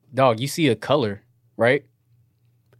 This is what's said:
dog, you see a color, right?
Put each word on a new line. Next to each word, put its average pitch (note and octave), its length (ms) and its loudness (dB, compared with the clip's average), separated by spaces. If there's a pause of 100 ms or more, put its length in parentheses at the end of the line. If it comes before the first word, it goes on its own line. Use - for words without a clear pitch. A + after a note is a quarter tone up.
(120)
dog, B2 280 2
you C3+ 60 -6
see D3 220 -2
a A2+ 80 2
color, A#2 460 -2 (340)
right? B2 280 0 (960)